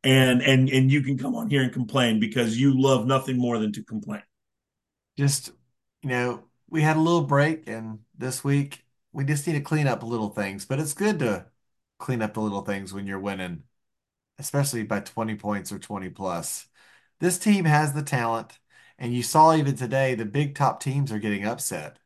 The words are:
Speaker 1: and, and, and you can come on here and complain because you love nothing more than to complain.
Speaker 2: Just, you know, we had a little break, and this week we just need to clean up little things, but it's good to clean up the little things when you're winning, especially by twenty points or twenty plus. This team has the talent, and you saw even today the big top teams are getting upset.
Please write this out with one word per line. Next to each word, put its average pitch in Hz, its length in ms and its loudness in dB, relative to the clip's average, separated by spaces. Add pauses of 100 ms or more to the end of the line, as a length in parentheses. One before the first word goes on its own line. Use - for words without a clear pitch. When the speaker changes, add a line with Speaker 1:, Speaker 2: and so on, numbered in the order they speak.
Speaker 1:
and, 131 360 6
and, 131 280 6
and 131 200 4
you 143 120 4
can 135 160 -2
come 131 180 -4
on 113 140 -6
here 139 120 2
and 127 120 0
complain 117 480 0
because 113 360 0
you 135 240 4
love 131 240 4
nothing 131 320 0
more 120 200 0
than 107 160 -2
to 107 100 -10
complain. 104 400 -10 (920)
Speaker 2:
Just, 139 340 0 (500)
you 139 80 -8
know, 123 360 -2 (240)
we 160 120 0
had 156 140 4
a 156 60 2
little 165 220 4
break, 143 440 2
and 110 320 -10 (180)
this 127 240 -6
week 143 440 -2 (260)
we 139 120 -6
just 143 240 -2
need 170 60 0
to 147 60 0
clean 147 280 0
up 117 160 -2
little 113 260 -4
things, 98 360 -6
but 135 140 -4
it's 151 140 -6
good 208 240 0
to 107 300 -2 (500)
clean 123 240 -4
up 107 140 -4
the 113 40 -4
little 101 220 -2
things 98 320 -6
when 98 140 -10
you're 98 120 -8
winning, 95 440 -8 (720)
especially 139 460 -2
by 107 160 -4
twenty 110 340 -6
points 104 380 -6
or 98 80 -10
twenty 95 300 -10
plus. 85 580 -8 (520)
This 175 200 0
team 196 260 2
has 151 280 4
the 147 100 -4
talent, 117 560 -4 (400)
and 120 140 -4
you 120 100 -2
saw 156 320 8
even 139 200 2
today 131 380 0
the 113 120 -4
big 139 280 -2
top 143 260 0
teams 135 320 -2
are 107 60 -4
getting 104 260 -2
upset. 98 640 -6